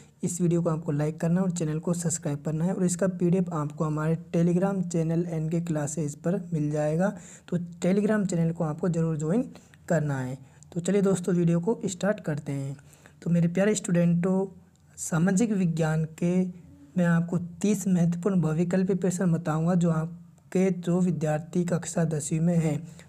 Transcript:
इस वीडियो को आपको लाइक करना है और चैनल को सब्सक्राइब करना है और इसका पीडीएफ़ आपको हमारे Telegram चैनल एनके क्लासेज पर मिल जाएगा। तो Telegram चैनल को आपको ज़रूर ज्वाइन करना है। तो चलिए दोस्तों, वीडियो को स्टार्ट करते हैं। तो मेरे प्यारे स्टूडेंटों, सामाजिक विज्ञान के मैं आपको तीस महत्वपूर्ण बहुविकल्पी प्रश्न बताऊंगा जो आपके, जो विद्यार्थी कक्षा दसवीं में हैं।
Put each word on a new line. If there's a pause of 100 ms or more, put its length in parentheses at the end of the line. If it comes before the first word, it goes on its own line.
(240)
इस
वीडियो
को
आपको
लाइक
करना
है
और
चैनल
को
सब्सक्राइब
करना
है
और
इसका
पीडीएफ़
आपको
हमारे (180)
Telegram
चैनल
एनके
क्लासेज
पर
मिल
जाएगा। (300)
तो
Telegram
चैनल
को
आपको
ज़रूर
ज्वाइन (360)
करना
है। (360)
तो
चलिए
दोस्तों,
वीडियो
को
स्टार्ट
करते
हैं। (440)
तो
मेरे
प्यारे
स्टूडेंटों, (400)
सामाजिक
विज्ञान
के (520)
मैं
आपको
तीस
महत्वपूर्ण
बहुविकल्पी
प्रश्न
बताऊंगा
जो
आपके,
जो
विद्यार्थी
कक्षा
दसवीं
में
हैं। (220)